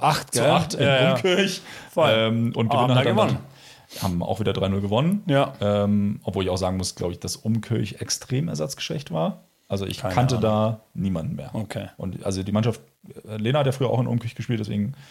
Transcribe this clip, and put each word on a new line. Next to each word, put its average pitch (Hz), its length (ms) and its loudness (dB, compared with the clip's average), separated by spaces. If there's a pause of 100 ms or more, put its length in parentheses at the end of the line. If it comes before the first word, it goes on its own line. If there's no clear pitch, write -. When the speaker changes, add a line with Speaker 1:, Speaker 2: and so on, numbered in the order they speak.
Speaker 1:
acht, 147 340 0
Speaker 2:
zu 120 80 2
Speaker 1:
gell? 135 80 4
Speaker 2:
acht 165 240 2
in 147 100 -2
Speaker 1:
Ja, 135 180 4
ja. 131 120 4
Speaker 2:
Umkirch. 185 480 2 (280)
Speaker 1:
Voll. 156 220 4
Speaker 2:
Ähm, 113 420 2
und 117 160 0
Speaker 1:
Aber 131 160 4
Speaker 2:
gewinnen 135 40 2
Speaker 1:
haben 123 60 6
Speaker 2:
halt - 20 6
Speaker 1:
da 131 60 4
Speaker 2:
dann 117 120 2
Speaker 1:
gewonnen. 185 220 2 (640)
Speaker 2:
haben 87 200 0
auch - 180 -2
wieder 104 120 0
drei 95 160 0
null 98 140 0
gewonnen. 139 440 2
Speaker 1:
Ja. 139 360 2
Speaker 2:
Ähm, 104 600 2
obwohl 95 220 -2
ich 92 60 0
auch 90 80 0
sagen 92 180 0
muss, 92 200 -4
glaub 87 160 -4
ich, 87 60 -10
dass - 180 -8
Umkirch 110 640 -4
extrem 135 460 -4
ersatzgeschwächt 151 600 -8
war. 165 340 -4 (240)
Also 98 180 -4
ich 98 140 -6
Speaker 1:
Keine 92 140 -4
Speaker 2:
kannte 127 220 4
Speaker 1:
Ahnung. 110 140 2
Speaker 2:
da 110 300 2 (120)
niemanden 90 440 -2
mehr. 69 180 -12
Speaker 1:
Okay. 101 320 -6 (100)
Speaker 2:
Und - 300 -8
also 95 160 -2
die 98 100 -4
Mannschaft, 110 300 0 (440)
äh, 107 120 -10
Lena 123 220 0
hat 143 60 2
ja 131 60 2
früher 123 160 0
auch 113 120 2
in 120 60 0
Umkirch 117 280 -2
gespielt, 117 260 -4
deswegen 104 320 -2 (180)